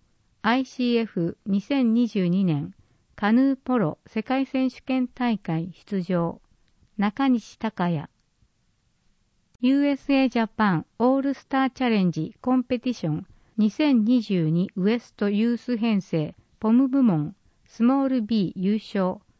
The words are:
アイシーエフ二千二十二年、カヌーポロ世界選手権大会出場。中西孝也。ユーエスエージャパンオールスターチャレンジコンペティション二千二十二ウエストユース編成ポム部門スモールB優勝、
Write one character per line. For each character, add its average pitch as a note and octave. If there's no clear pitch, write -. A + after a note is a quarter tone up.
ア A3+
イ C4
シ A#3+
ー A#3
エ A3+
フ F3
二 G3
千 B3
二 A#3+
十 G3
二 F#3
年、 D#3+
カ G#3+
ヌ C4+
ー C4
ポ B3+
ロ E3
世 -
界 C4
選 C4
手 -
権 B3+
大 A#3+
会 E3
出 -
場。 E3+
中 G#3+
西 A#3+
孝 F#3+
也。 E3
ユ C4+
ー C#4+
エ C#4+
ス -
エ C4+
ー -
ジ A#3
ャ A3+
パ G3+
ン D#3
オ B3+
ー -
ル C4+
ス -
タ C4+
ー B3+
チ -
ャ B3
レ G#3+
ン F3+
ジ D#3
コ B3+
ン B3+
ペ B3
テ B3+
ィ -
シ F3
ョ D3
ン F3
二 G#3+
千 C4+
二 A#3+
十 F3
二 E3+
ウ G3
エ A#3+
ス -
ト G3+
ユ A3
ー -
ス B3
編 G#3+
成 E3
ポ A3
ム C4
部 C4+
門 F3
ス -
モ C4+
ー C4+
ル B3+
B G#3
優 G3
勝、 G3